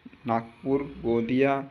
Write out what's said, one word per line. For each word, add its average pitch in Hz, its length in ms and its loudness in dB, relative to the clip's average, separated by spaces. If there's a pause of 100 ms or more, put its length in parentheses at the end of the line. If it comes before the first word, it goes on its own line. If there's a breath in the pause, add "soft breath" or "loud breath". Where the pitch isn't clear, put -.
(260)
नागपूर, 117 540 -2 (220)
गोंदिया, 127 580 2 (100)